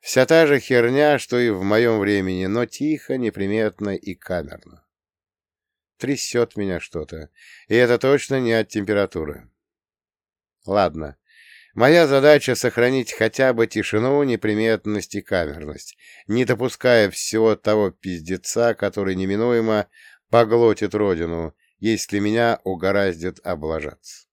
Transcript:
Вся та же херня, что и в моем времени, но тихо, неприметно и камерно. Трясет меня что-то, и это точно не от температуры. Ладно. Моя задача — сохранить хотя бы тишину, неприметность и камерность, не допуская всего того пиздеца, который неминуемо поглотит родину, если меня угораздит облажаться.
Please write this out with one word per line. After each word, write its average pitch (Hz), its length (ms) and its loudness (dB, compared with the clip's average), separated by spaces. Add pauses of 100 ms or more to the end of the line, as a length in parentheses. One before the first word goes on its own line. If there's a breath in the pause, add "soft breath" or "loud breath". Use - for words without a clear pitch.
Вся 127 240 0
та 160 200 4
же 143 140 2
херня, 131 580 2
что 123 220 -4
и 120 100 2
в 95 140 -4
моем 110 360 2
времени, 95 460 -2
но 113 200 -2
тихо, 143 520 -6
неприметно 104 800 -4
и - 180 -10
камерно. - 720 -10 (1120)
Трясет 127 600 -4
меня 95 220 -4
что-то, 78 500 -12 (380 loud breath)
и 107 80 0
это 120 220 4
точно 135 420 0
не 120 140 -2
от 110 140 0
температуры. 98 800 -4 (1160)
Ладно. 80 520 -2 (560 soft breath)
Моя 156 340 6
задача — 139 480 6
сохранить 123 560 0
хотя 127 420 0
бы 117 120 2
тишину, 117 580 -2
неприметность 107 920 -2
и 101 60 -6
камерность, 76 760 -6 (300 loud breath)
не 117 180 0
допуская 117 640 2
всего 110 460 0
того 107 360 0
пиздеца, 92 840 -4
который 98 400 -4
неминуемо 107 720 0 (420 soft breath)
поглотит 113 640 4
родину, 85 640 -2 (240)
если 101 400 -2
меня 113 440 0
угораздит 92 800 -2
облажаться. 78 880 -8